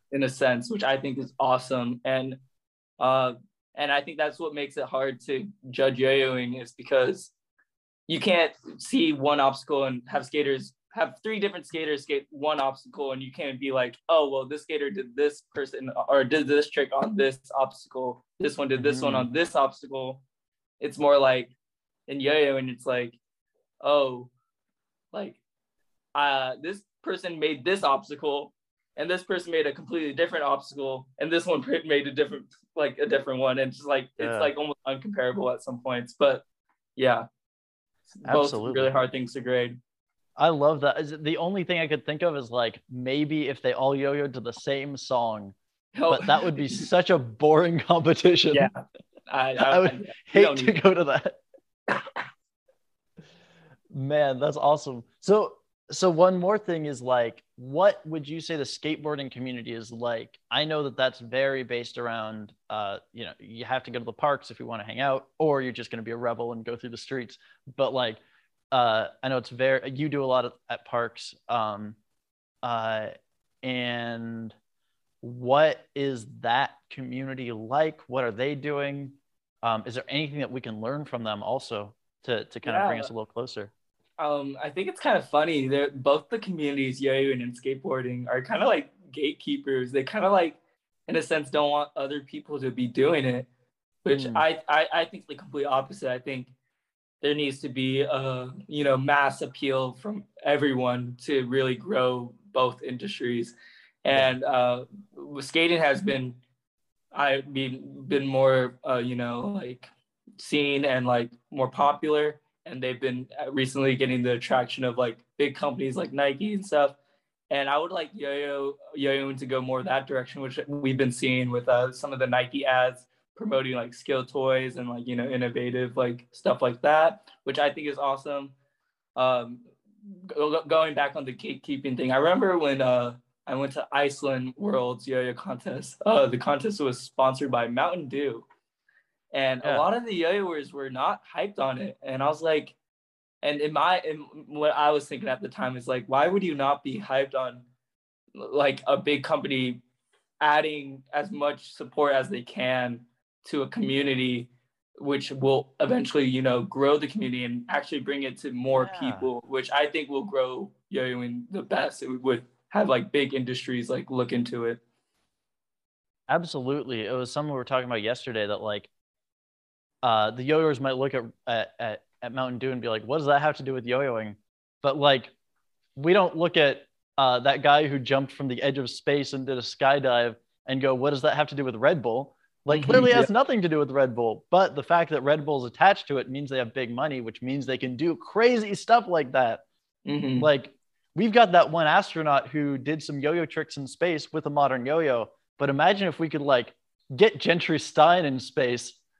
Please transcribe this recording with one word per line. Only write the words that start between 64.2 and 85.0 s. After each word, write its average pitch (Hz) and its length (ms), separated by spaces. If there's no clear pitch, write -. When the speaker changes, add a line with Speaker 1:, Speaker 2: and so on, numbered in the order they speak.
Speaker 2:
if 117 80
you 120 80
wanna 113 180
hang 110 160
out, 135 260
or 147 220
you're 127 120
just 117 180
gonna 113 120
be 110 100
a 117 40
rebel 120 360
and 113 120
go 120 100
through 120 160
the 113 60
streets. 123 400
But, 131 160
like, 123 240
uh, 113 380
I 131 60
know 131 80
it's 120 140
very, 131 440
you 151 140
do 139 160
a - 20
lot 127 200
of, 120 80
at - 160
parks. - 480
Um, 107 440
uh, 110 460
and 117 920
what 123 720
is 135 320
that 120 300
community 131 640
like? 139 540
What 127 180
are 117 80
they 131 220
doing? 143 580
Um, 113 220
is 120 100
there - 140
anything 147 300
that 131 120
we 190 120
can 110 180
learn 139 240
from 123 200
them 104 180
also 104 520
to, 117 220
to - 140
kind 113 180
of 202 100
bring 117 100
Speaker 1:
Yeah. 110 60
Speaker 2:
us 107 60
a - 20
little 110 140
closer? 113 440
Speaker 1:
Um, 143 440
I 151 80
think 190 180
it's 359 120